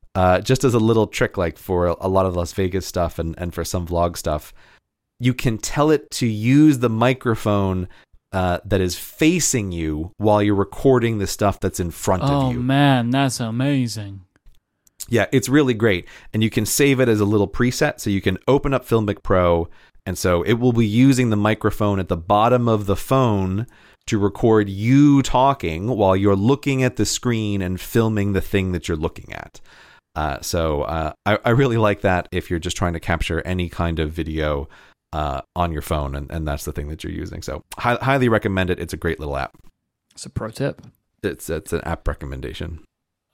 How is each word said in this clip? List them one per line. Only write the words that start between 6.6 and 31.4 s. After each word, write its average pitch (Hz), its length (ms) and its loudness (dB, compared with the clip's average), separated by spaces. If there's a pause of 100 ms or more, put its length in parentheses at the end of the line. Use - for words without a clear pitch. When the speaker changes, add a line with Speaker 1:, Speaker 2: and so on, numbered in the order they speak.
Speaker 1:
the 120 100 2
microphone, 107 960 0 (440)
uh, 90 320 0
that 98 160 0
is 90 180 -2
facing 147 760 0
you 80 460 -6
while 104 240 4
you're 104 120 2
recording 117 640 2
the 98 80 -4
stuff 101 340 -2
that's 95 200 -4
in 87 100 -4
front 92 340 -2
Speaker 2:
Oh, 139 240 0
Speaker 1:
of 127 40 -2
you. 120 100 -4
Speaker 2:
man, 131 480 2
that's 135 300 0
amazing. 113 840 -4 (840)
Speaker 1:
Yeah, 110 240 2
it's 131 160 2
really 131 260 4
great. 101 320 0 (260)
And 110 100 0
you 113 60 4
can 110 160 0
save 139 360 2
it 127 80 4
as 107 120 4
a 104 60 2
little 101 220 2
preset. 123 520 -2
So - 80 -6
you 98 140 0
can 92 160 0 (100)
open 139 240 2
up 131 140 -2
Filmic 107 360 0
Pro, 87 460 2 (380)
and 90 100 -6
so 87 260 2
it 107 120 2
will 123 180 2
be 113 140 2
using 123 440 4
the 107 60 2
microphone 104 640 0
at 90 80 -6
the 90 80 0
bottom 107 520 2
of 107 180 0
the 98 100 0
phone 104 680 0 (400)
to 113 120 -2
record 104 500 2
you 135 540 4
talking 117 640 -2
while 98 280 2
you're 98 200 4
looking 131 460 0
at 127 140 0
the 104 100 0
screen 107 560 -2
and 90 180 -4
filming 107 520 0
the 95 80 0
thing 92 320 -2
that 85 160 -6
you're 85 80 -2
looking - 360 -8
at. - 280 -16 (540)
Uh, 76 260 -4
so, 80 420 -2
uh, 78 300 -6 (120)
I, 104 200 0